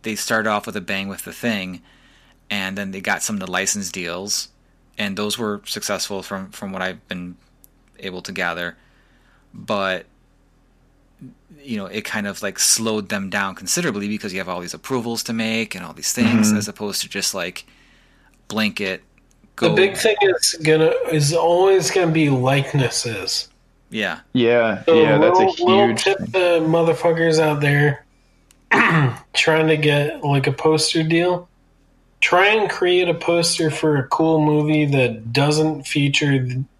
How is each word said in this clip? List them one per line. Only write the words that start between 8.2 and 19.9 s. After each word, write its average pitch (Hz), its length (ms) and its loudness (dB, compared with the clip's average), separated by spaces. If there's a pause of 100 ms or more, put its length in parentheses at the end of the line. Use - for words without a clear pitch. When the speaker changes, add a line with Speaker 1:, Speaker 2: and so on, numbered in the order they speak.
Speaker 1:
to 98 100 -14
gather. 87 440 -6 (800)
But, 95 520 -4 (1600)
you 127 140 -8
know, 98 100 -6
it 104 180 -8
kind 104 220 -6
of, 98 160 -8
like, 98 160 -8
slowed 110 500 0
them 98 220 -6
down 98 240 -4
considerably 101 540 -4
because 104 240 -8
you 95 80 -6
have 90 80 -8
all 90 120 -6
these 87 140 -12
approvals 117 500 -6
to 120 80 -6
make 113 440 -4
and 90 80 -12
all 78 80 -14
these - 200 -6
things, 110 380 2
Speaker 2:
Mm-hmm. 107 80 2
Speaker 1:
as 101 80 -4
opposed 104 360 -6
to - 60 -8
just, - 260 -4
like, 90 320 -8 (840)
blanket 104 540 -2 (540)
go - 140 2
Speaker 3:
The - 40 2
big 196 220 4